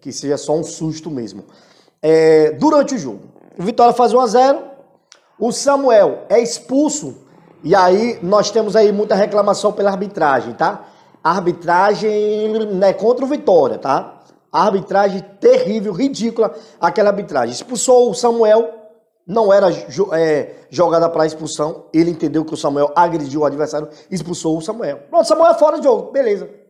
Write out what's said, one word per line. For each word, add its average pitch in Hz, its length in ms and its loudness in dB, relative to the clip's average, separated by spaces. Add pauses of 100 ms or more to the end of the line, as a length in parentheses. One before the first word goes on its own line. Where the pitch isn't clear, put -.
Que 139 100 -14
seja 139 240 -6
só 147 180 -6
um 156 120 -2
susto 160 440 -10
mesmo. 107 360 -12 (560)
É, 156 500 4
durante 277 440 2
o - 20 -6
jogo, 127 240 -10 (360)
o 175 60 -10
Vitória 233 300 2
faz 240 200 2
um 247 60 4
a 254 80 0
zero, 262 340 2 (800)
o 226 140 -2
Samuel 254 760 2
é 233 140 2
expulso 254 760 -4 (480)
e 160 100 0
aí 190 480 2
nós 196 300 0
temos 214 240 -2
aí 214 160 4
muita 208 240 -2
reclamação 202 560 0
pela 196 180 0
arbitragem, 151 640 -2
tá? 175 300 -4 (400)
A 156 80 0
arbitragem 202 1160 0
não 214 360 -2
é 190 60 4
contra 226 320 0
o 269 40 -4
Vitória, 165 500 2
tá? 143 340 -4 (400)
A 160 120 0
arbitragem 196 580 -2 (200)
terrível, 214 500 2
ridícula, 226 640 -2 (240)
aquela 180 300 2
arbitragem. 156 440 -2
Expulsou 247 560 2
o 196 40 -4
Samuel, 233 560 2 (580)
não 202 240 2
era 196 180 6
jo-, 160 440 -6
é, 156 420 -2 (140)
jogada 165 400 2
pra 160 160 0
expulsão, 156 680 -6
ele 165 180 2
entendeu 160 340 -4
que 156 80 -10
o 147 40 -10
Samuel 143 380 0
agrediu 156 460 0
o 151 40 0
adversário, 147 440 -4 (200)
expulsou 160 480 -6
o 160 40 -8
Samuel. 185 380 -8 (100)
Pronto, 330 180 2
Samuel 330 240 4
é 330 40 2
fora 311 220 2
de 269 60 -8
jogo, 220 260 2
beleza. 208 400 -2 (200)